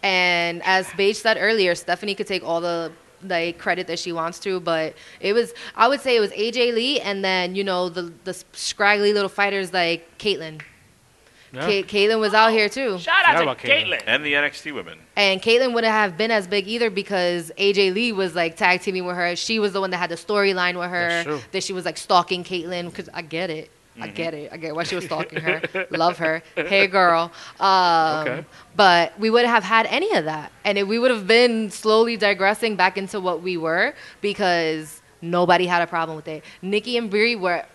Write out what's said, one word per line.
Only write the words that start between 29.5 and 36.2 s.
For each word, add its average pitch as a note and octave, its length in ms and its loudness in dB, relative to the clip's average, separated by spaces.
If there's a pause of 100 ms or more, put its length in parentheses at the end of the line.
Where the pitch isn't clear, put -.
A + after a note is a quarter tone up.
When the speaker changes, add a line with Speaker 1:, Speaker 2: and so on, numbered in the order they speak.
Speaker 1:
have G#3+ 120 4
had A3 220 2
any F4 280 0
of D#3 120 0
that. D#3 260 -8 (120)
And G3+ 140 0
it, G3+ 80 2
we A3 140 -2
would B3+ 100 4
have G#3+ 160 -2
been A3+ 460 4
slowly A3+ 440 2
digressing G3+ 600 2
back F#3 200 4
into G3 240 -6
what F3 220 -4
we F3+ 140 -4
were E3+ 380 0 (260)
because E3+ 840 -2 (180)
nobody F3 460 4
had F3 160 2
a E3+ 60 0
problem E3 280 -4
with D3+ 120 -14